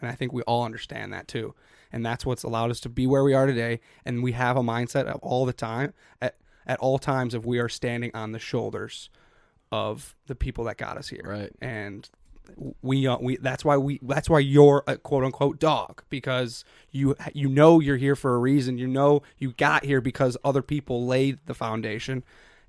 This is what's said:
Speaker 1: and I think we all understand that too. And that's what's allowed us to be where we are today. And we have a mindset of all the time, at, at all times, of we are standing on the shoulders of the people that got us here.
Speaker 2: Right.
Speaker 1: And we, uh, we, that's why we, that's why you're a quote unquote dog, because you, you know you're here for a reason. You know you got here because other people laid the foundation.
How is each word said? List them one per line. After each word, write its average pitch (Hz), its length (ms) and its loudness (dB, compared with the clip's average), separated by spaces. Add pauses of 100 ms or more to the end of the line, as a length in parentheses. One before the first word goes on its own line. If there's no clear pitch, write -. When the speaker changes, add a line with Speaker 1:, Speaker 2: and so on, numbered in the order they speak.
Speaker 1:
and 117 80 -8
I 123 60 -10
think 127 180 -8
we 123 100 -6
all 120 200 0
understand 113 500 -10
that 92 140 -14
too. 110 260 -8 (380)
And 117 140 -6
that's 117 200 -6
what's 127 180 -4
allowed 117 280 -2
us 117 100 -6
to 120 80 -12
be 127 160 -2
where 135 180 4
we 139 100 4
are 135 120 4
today. 117 340 -2 (260)
And 123 180 -4
we 127 80 0
have 123 260 0
a 131 40 2
mindset 120 440 -2
of - 160 -6
all 131 240 0
the 123 80 -2
time, 120 400 -6 (280)
at, 123 140 -4 (300)
at 127 140 -4
all 131 180 0
times, 131 360 -2
of 113 120 -8
we 120 140 0
are 117 100 -2
standing 120 460 -6
on 110 160 -8
the 110 80 -10
shoulders 110 720 -8 (600)
of 107 440 -8 (120)
the 131 80 -10
people 120 300 -6
that 113 120 -8
got - 200 -10
us - 120 -14
here. - 140 -14
Speaker 2:
Right. 104 280 -10 (100)
Speaker 1:
And 107 480 -12 (720)
we, 135 260 0
uh, 123 140 0
we, 127 160 -2
that's 127 260 -6
why 147 140 4
we, 139 240 -2
that's 139 280 -4
why 160 100 6
you're 143 480 8
a 135 100 -2
quote 135 260 -2
unquote 135 360 -2
dog, 147 500 -2
because 127 540 -4 (280)
you, 139 240 2 (180)
you 139 160 0
know 160 300 10
you're 139 180 2
here 139 180 2
for 127 200 0
a 120 40 2
reason. 131 380 2
You 127 100 -4
know 139 340 4 (160)
you 131 160 -6
got 147 320 2
here 135 160 2
because 131 420 0
other 135 180 2
people 127 440 -4
laid 131 400 0
the 123 80 -10
foundation. 113 680 -6 (460)